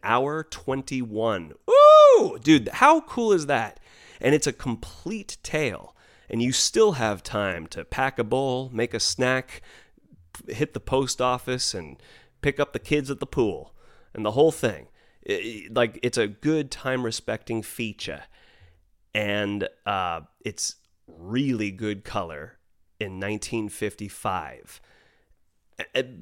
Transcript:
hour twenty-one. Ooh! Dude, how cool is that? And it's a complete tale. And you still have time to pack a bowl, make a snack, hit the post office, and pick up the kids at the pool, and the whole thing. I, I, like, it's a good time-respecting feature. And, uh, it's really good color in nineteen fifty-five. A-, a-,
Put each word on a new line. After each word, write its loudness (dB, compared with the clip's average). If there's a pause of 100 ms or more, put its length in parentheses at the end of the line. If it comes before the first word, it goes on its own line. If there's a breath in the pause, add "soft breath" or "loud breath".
hour 0
twenty-one. -4 (160)
Ooh! 10
Dude, 6
how 6
cool -2
is 2
that? -2 (400 loud breath)
And 4
it's 2
a -2
complete -8
tale. -6 (340 soft breath)
And -2
you 0
still 2
have -2
time -4
to -12
pack -4
a 0
bowl, -2
make -2
a -4
snack, -2 (880 loud breath)
hit -4
the -8
post -2
office, -2
and -12 (380 loud breath)
pick -2
up 0
the -4
kids -2
at -6
the -6
pool, -4 (400 soft breath)
and -6
the 0
whole 4
thing. -4 (420 soft breath)
I, 0
I, -6
like, 0
it's -2
a 2
good -2
time-respecting -6
feature. -10 (880 soft breath)
And, -2 (160)
uh, -4 (220)
it's -8 (320)
really -4
good -8
color -10 (420)
in -8
nineteen -6
fifty-five. -10 (960 soft breath)
A-, -6
a-, -6